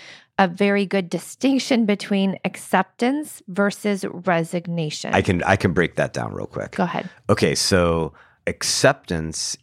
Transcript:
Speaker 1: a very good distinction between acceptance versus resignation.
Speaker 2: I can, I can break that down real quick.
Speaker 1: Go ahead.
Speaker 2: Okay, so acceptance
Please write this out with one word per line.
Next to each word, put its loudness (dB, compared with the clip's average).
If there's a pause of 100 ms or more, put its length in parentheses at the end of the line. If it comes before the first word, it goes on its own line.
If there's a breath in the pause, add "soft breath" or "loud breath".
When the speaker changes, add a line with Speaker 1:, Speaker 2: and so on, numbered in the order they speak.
(400 loud breath)
Speaker 1:
a 4
very 2
good -2
distinction 0
between 0
acceptance -2
versus 0
resignation. -2
Speaker 2:
I 4
can, 0
I 4
can 2
break 2
that -2
down -6
real -8
quick. -10
Speaker 1:
Go -2
ahead. -4 (200)
Speaker 2:
Okay, 2
so 2 (320 soft breath)
acceptance -2